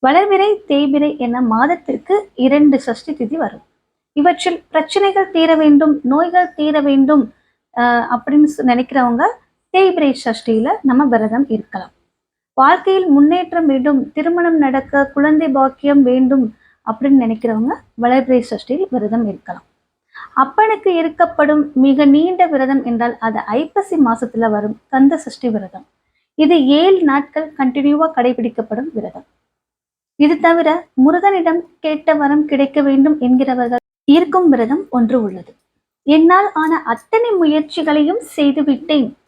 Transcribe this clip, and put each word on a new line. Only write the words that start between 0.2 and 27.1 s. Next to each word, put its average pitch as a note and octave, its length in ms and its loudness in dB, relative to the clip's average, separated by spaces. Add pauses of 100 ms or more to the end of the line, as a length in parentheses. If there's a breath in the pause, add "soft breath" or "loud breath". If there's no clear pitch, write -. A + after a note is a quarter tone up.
தேய்பிறை D4 500 0
என B3 240 -4
மாதத்திற்கு C#4+ 920 -2
இரண்டு C#4 460 2
சஷ்டி - 340 -8
திதி B3+ 220 -8
வரும். D#4 260 -8 (540)
இவற்றில் F4 420 0 (120)
பிரச்சனைகள் G4 640 -2
தீர E4 240 2
வேண்டும், D4+ 480 4
நோய்கள் F4 500 0
தீர D4+ 280 -2
வேண்டும், C#4 520 2 (420)
ஆஹ், A#3+ 360 0
அப்படின்னு C#4+ 360 0 (100)
சொ-, C4+ 80 -4
நினைக்கிறவங்க B3 580 -2 (500)
தேய்பிறை F4+ 380 2
சஷ்டியில A3+ 560 -4 (140)
நம்ம C4+ 240 2
விரதம் A3+ 420 -2
இருக்கலாம். G3+ 440 -10 (680)
வாழ்க்கையில் F4+ 500 2
முன்னேற்றம் E4 580 2
வேண்டும், C#4 460 0
திருமணம் E4+ 460 -2
நடக்க, C4+ 480 -2
குழந்தை D4+ 440 0
பாக்கியம் C4+ 540 0
வேண்டும் B3+ 420 2 (420 soft breath)
அப்படின்னு B3+ 360 2
நினைக்கிறவங்க A3+ 520 -2 (260)
வளர்பிறை B3 400 2
சஷ்டியில் B3+ 480 -6
விரதம் A3 380 -4
இருக்கலாம். F3 400 -12 (680 loud breath)
அப்பனுக்கு G#4 680 0
இருக்கப்படும் D#4 640 0 (100)
மிக C4+ 320 2
நீண்ட E4+ 420 2
விரதம் C4+ 360 -2
என்றால் A#3 360 -4
அது A3 260 -4
ஐப்பசி D#4+ 540 -4
மாசத்துல A3+ 500 0
வரும் G#3+ 300 -4 (100)
கந்த C4+ 280 4
சஷ்டி B3+ 320 -8
விரதம். G3 360 -8 (520)
இது D#4 200 4 (100)
ஏழு F4 360 4
நாட்கள் D4 440 -2 (100)